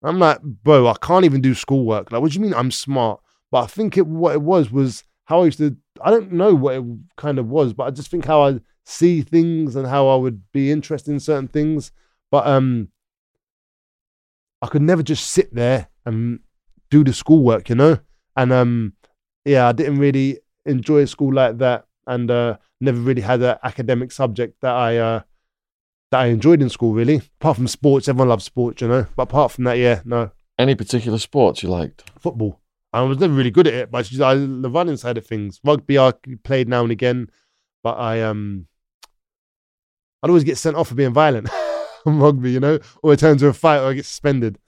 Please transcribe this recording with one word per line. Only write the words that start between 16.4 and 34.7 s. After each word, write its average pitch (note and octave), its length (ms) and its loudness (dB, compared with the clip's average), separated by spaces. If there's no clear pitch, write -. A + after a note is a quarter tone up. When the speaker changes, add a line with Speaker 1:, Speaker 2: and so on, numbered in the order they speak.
Speaker 1:
do D3 140 6
the C3 80 0
schoolwork, B2 560 2
you A#2+ 60 0
know? D#3 240 4
And, B2+ 160 2
um, A#2+ 420 0
yeah, C3 240 4
I A#2+ 40 2
didn't C#3+ 260 -2
really C3+ 400 0
enjoy D3 400 2
school C3+ 300 -2
like A#2+ 240 0
that, B2 280 -2
and, B2 240 -4
uh, A#2+ 260 0
never B2+ 200 -2
really B2 220 -2
had A#2+ 200 0
an B2 200 0
academic B2 500 -4
subject A#2+ 500 -6
that B2+ 120 -2
I, A#2 220 0
uh, A2+ 240 -2
that C3 100 2
I B2+ 60 2
enjoyed C#3 360 4
in B2 80 -2
school, A2+ 240 -2
really. B2+ 260 0
Apart D3 160 0
from A#2+ 120 -2
sports, C#3 400 0
everyone B2+ 220 2
loves G#2+ 140 0
sports, A#2+ 360 -6
you B2 80 -4
know? B2 260 0
But B2+ 100 -2
apart C3+ 280 0
from B2+ 120 -6
that, B2 100 0
yeah, A#2+ 320 2
no. A#2 240 -4
Speaker 2:
Any C3 160 2
particular A2+ 440 -4
sports A2 440 0
you F#2 60 -6
liked? F2 500 -6
Speaker 1:
Football. A2 400 -6
I A2+ 60 0
was C3+ 180 -2
never E3+ 140 2
really C3 180 2
good E3 160 6
at C#3 60 2
it, A#2+ 180 -6
but B2 100 -4
it's G#2+ 100 -6
just, B2+ 100 -6
I, C3+ 140 4
the C3+ 340 -4
running D#3+ 300 -2